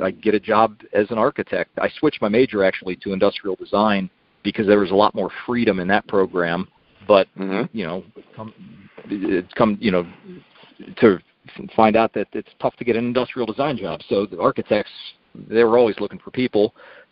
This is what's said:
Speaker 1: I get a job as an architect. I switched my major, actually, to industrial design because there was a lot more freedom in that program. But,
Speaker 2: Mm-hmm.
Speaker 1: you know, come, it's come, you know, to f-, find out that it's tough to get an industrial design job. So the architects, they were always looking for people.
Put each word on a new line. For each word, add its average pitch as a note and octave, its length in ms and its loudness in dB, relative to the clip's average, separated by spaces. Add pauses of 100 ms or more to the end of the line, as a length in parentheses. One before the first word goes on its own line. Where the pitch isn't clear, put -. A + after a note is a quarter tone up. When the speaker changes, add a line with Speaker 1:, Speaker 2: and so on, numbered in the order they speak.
Speaker 1:
I F#2+ 100 -2
get G#2+ 240 0
a G#2 40 2
job G#2+ 400 0 (140)
as G#2 160 0
an A2+ 80 -6
architect. G#2 540 -2 (100)
I G2+ 160 0
switched - 240 -2
my G#2+ 80 0
major, A2 340 2
actually, F#2 340 -2
to G2+ 160 -8
industrial G2 420 0
design G2+ 560 0 (320)
because G2+ 240 -2
there G#2 120 6
was F#2+ 120 -2
a - 20 -2
lot G2+ 220 2
more F#2 140 -4 (160)
freedom A2+ 340 0
in F2+ 80 -4
that G2+ 180 0
program. F2+ 600 -2 (400)
But, G2 220 4 (100)
Speaker 2:
Mm-hmm. G2 380 -6
Speaker 1:
you G2 80 -6
know, F2 180 -8 (320)
come, A2 180 -18 (520)
it's F#2 480 -4
come, G#2+ 260 2
you A2 100 -2
know, F2+ 160 0 (920)
to G2+ 200 6 (400)
f-, - 200 -14
find A2 180 4
out A2+ 200 2
that G#2 180 -4
it's G#2+ 160 -10 (120)
tough B2 140 -4
to - 80 -12
get A#2 140 0
an A#2 80 -4
industrial B2 400 -4
design C3 320 -4
job. F2+ 320 -8
So G#2 160 0
the F#2 160 -12
architects, A2 500 -2 (420)
they G#2+ 300 0
were A2+ 140 4
always A#2 240 4
looking G2 180 -8
for - 120 -20
people. A2 440 0 (360)